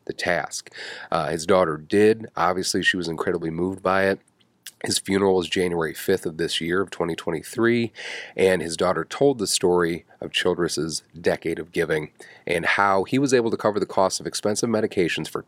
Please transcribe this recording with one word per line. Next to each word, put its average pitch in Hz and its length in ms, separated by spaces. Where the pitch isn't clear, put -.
the - 80
task. - 580
Uh, 80 200
his 80 160
daughter 90 320
did. 107 580
Obviously, 90 480
she - 140
was 85 100
incredibly 85 420
moved 90 320
by 95 260
it. 98 120
His - 160
funeral 95 360
was 87 120
January 85 460
fifth - 320
of 82 120
this 82 220
year, 87 220
of 90 80
twenty 85 260
twenty-three, 117 800
and 92 260
his 82 140
daughter 82 300
told 139 340
the 95 80
story 87 580
of 82 120
Childress's 82 720
decade 82 400
of 80 120
giving 78 400
and 85 200
how 98 400
he 131 140
was 135 140
able 113 180
to 101 60
cover 104 220
the 92 60
cost - 340
of 76 80
expensive 104 420
medications 101 600
for - 180